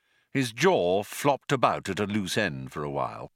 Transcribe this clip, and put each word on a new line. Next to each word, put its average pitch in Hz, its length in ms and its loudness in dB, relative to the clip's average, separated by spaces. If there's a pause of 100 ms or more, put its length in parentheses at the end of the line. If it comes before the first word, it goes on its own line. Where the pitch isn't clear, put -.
(320)
His 131 200 -2
jaw 110 520 2
flopped - 480 0
about 123 360 2
at 95 120 -4
a 104 60 0
loose 101 300 -2
end 69 360 -2
for 78 100 -8
a 73 80 -4
while. 65 460 -6